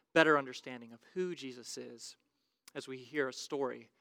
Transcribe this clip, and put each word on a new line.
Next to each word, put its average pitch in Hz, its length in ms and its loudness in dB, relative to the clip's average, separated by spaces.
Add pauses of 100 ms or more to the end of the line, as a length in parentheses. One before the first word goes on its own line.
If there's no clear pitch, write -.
(140)
better 156 240 8
understanding 127 560 -6
of 113 60 -20 (120)
who 185 220 -2
Jesus 131 420 -10
is 120 400 -12 (580)
as 135 140 -8
we 131 80 -8
hear 131 320 -2
a 123 40 -6
story 123 580 -4 (100)